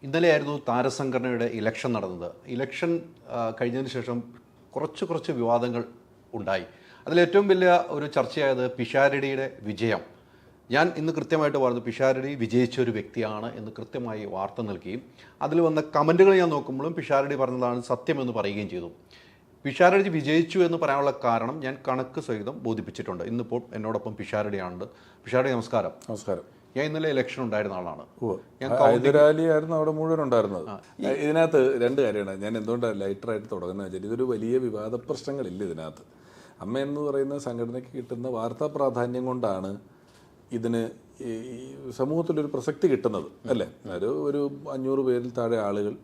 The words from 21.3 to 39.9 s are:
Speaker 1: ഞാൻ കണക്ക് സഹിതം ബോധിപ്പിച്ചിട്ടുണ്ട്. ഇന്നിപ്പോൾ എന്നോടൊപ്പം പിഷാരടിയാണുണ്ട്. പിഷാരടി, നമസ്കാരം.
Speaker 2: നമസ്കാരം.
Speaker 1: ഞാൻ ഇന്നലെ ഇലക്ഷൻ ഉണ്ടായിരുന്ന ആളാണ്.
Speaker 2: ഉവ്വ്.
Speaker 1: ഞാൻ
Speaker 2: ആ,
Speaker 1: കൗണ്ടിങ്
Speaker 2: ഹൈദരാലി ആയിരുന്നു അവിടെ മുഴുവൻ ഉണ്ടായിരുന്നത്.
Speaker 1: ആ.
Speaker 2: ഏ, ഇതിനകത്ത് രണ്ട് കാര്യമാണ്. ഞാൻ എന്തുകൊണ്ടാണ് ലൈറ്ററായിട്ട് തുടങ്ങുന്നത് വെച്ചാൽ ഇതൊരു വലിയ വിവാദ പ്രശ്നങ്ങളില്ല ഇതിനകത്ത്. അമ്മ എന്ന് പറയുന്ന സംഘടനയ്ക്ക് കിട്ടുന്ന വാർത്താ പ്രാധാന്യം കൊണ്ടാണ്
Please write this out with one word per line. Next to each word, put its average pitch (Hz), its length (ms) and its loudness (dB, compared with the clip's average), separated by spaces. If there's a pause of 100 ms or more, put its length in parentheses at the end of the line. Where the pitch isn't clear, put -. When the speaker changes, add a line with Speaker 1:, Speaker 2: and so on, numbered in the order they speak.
Speaker 1:
ഞാൻ 135 180 -6 (100)
കണക്ക് 131 320 -2
സഹിതം 120 420 -6
ബോധിപ്പിച്ചിട്ടുണ്ട്. 101 600 -6
ഇന്നിപ്പോൾ 120 380 -4 (120)
എന്നോടൊപ്പം 110 420 -4
പിഷാരടിയാണുണ്ട്. 98 680 -4 (400)
പിഷാരടി, 127 260 2
നമസ്കാരം. 113 400 0 (200)
Speaker 2:
നമസ്കാരം. 101 500 -8 (160)
Speaker 1:
ഞാൻ 143 100 0
ഇന്നലെ 156 220 -2
ഇലക്ഷൻ 131 340 -2
ഉണ്ടായിരുന്ന 107 340 -2
ആളാണ്. 80 300 -10 (160)
Speaker 2:
ഉവ്വ്. 107 160 -2 (240)
Speaker 1:
ഞാൻ 131 100 -2
Speaker 2:
ആ, 120 40 2
Speaker 1:
കൗണ്ടിങ് 123 280 6
Speaker 2:
ഹൈദരാലി 151 380 6
ആയിരുന്നു 160 340 2
അവിടെ 156 140 2
മുഴുവൻ 156 320 0
ഉണ്ടായിരുന്നത്. 104 460 2
Speaker 1:
ആ. 101 120 -12 (260)
Speaker 2:
ഏ, 131 60 0
ഇതിനകത്ത് 147 680 4
രണ്ട് 135 200 2
കാര്യമാണ്. 101 400 -2
ഞാൻ 110 160 -4
എന്തുകൊണ്ടാണ് 113 420 -2
ലൈറ്ററായിട്ട് 101 520 -4
തുടങ്ങുന്നത് 95 340 -6
വെച്ചാൽ 92 200 -8
ഇതൊരു 117 160 -2
വലിയ 120 360 0
വിവാദ 110 360 -4
പ്രശ്നങ്ങളില്ല 120 720 -6
ഇതിനകത്ത്. 80 400 -10 (560)
അമ്മ 113 180 -6
എന്ന് 143 220 -4
പറയുന്ന 139 380 -2
സംഘടനയ്ക്ക് 120 580 -6
കിട്ടുന്ന 123 320 -8
വാർത്താ 117 380 -4
പ്രാധാന്യം 127 600 -2
കൊണ്ടാണ് 101 520 -2 (760)